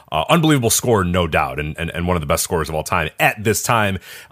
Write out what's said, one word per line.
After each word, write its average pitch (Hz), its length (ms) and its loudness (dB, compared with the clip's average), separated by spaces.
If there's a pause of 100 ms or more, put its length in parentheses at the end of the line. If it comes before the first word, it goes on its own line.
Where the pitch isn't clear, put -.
(120)
uh, 80 180 0
unbelievable 151 400 4
scorer, 107 340 2
no 90 240 2
doubt, 73 320 -2
and, 76 200 -6
and, 82 100 -4
and 85 180 -4
one 90 80 2
of 82 60 -2
the 73 60 -6
best 82 160 0
scorers 80 260 -2
of 80 60 -4
all 78 80 -2
time 82 260 -2 (100)
at 123 240 0
this 104 200 0
time. 104 340 0 (340)